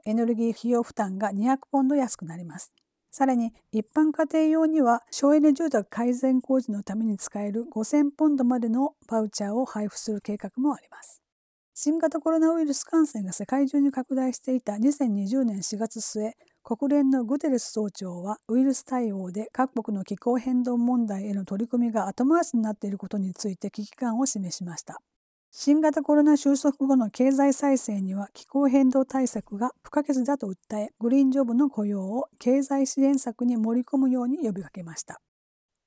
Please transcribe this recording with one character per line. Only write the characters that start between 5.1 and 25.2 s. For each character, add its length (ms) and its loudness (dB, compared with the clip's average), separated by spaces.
省 240 4
エ 60 6
ネ 100 6
住 180 0
宅 200 0
改 240 0
善 280 2
工 200 0
事 100 -8
の 100 -4
た 140 -8
め 80 -2
に 140 0
使 240 -6
え 100 -4
る 180 -4
五 140 -4
千 260 2
ポ 200 2
ン 80 2
ド 80 2
ま 160 2
で 80 -2
の 260 0
バ 140 -2
ウ 100 -2
チ 140 -6
ャ 60 -4
ー 40 -4
を 120 0
配 240 -6
布 100 -10
す 140 -6
る 80 -6
計 160 -6
画 180 -12
も 180 0
あ 60 -8
り 100 -20
ま 140 -20
す。 180 -18
新 260 -2
型 220 -2
コ 100 0
ロ 80 2
ナ 140 4
ウ 80 0
イ 40 0
ル 80 -2
ス 120 -6
感 200 4
染 200 -4
が 80 -6
世 120 -8
界 220 0
中 140 0
に 100 4
拡 240 -6
大 180 0
し 60 -12
て 160 -2
い 60 -2
た 160 -6
二 160 2
千 200 0
二 140 -2
十 160 0
年 180 -2
四 160 -6
月 220 -6
末、 380 -6
国 260 -4
連 200 4
の 160 2
グ 120 -2
テ 120 -2
レ 100 2
ス 140 -6
総 180 -4
長 320 -12
は、 140 -6
ウ 100 0
イ 60 4
ル 100 2
ス 100 -6
対 280 -4
応 200 -6
で 200 -8
各 320 -2
国 140 -4
の 80 -6
気 120 -6
候 200 0
変 260 0
動 140 -2
問 280 2
題 200 -6
へ 80 -6
の 100 -4
取 220 -4
り 20 -6
組 200 0
み 40 -2
が 160 -2
後 180 -2
回 200 4
し 80 -6
に 80 2
な 100 -2
っ 40 -6
て 120 -8
い 40 -4
る 60 -4
こ 120 -12
と 80 -4
に 160 -4
つ 160 -8
い 80 -6
て 140 -8
危 120 -10
機 80 -14
感 280 -4
を 60 2
示 300 -6
し 80 -10
ま 140 -10
し 60 -12
た。 180 -16